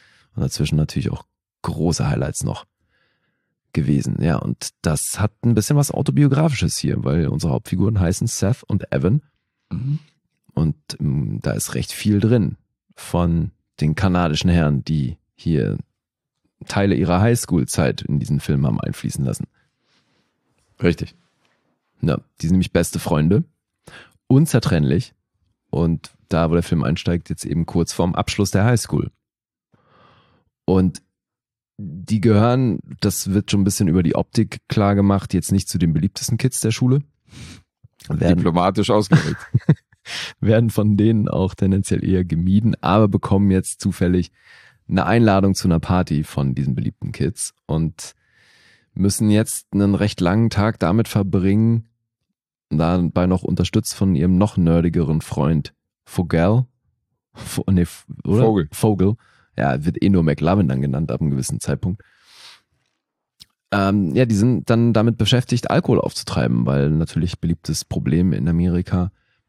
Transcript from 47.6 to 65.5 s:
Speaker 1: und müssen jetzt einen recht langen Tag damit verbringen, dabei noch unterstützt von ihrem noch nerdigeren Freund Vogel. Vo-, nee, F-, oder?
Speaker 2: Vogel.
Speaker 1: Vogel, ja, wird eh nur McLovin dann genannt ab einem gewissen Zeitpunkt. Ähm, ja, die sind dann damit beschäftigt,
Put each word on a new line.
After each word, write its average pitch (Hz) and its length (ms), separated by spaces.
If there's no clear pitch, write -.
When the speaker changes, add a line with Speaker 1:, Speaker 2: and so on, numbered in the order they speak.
Speaker 1:
und - 480
müssen 98 380
jetzt - 420
einen 101 220
recht 104 260
langen 107 300
Tag 107 280
damit 98 280
verbringen, 104 800
dabei 87 560
noch 92 180
unterstützt - 520
von 95 200
ihrem 90 220
noch 104 200
nerdigeren 82 640
Freund 76 520
Vogel. 92 600
Vo-, - 380
nee, 90 100
F-, - 240
oder? 110 200
Speaker 2:
Vogel. 101 280
Speaker 1:
Vogel, 101 440
ja, 69 280
wird - 160
eh 98 80
nur 92 140
McLovin 80 440
dann 65 140
genannt 71 300
ab - 100
einem 76 100
gewissen 65 280
Zeitpunkt. 90 420
Ähm, 98 440
ja, 127 100
die 113 100
sind 110 340
dann 117 240
damit 113 240
beschäftigt, 120 520